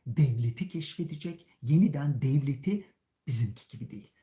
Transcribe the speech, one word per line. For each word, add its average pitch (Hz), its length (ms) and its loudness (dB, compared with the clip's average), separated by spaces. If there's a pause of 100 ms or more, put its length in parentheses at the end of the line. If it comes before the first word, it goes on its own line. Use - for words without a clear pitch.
devleti 120 640 2
keşfedecek. 160 800 -8 (140)
Yeniden 143 600 2
devleti 139 720 0 (340)
bizimki 117 400 0
gibi - 240 -12
değil. - 320 -18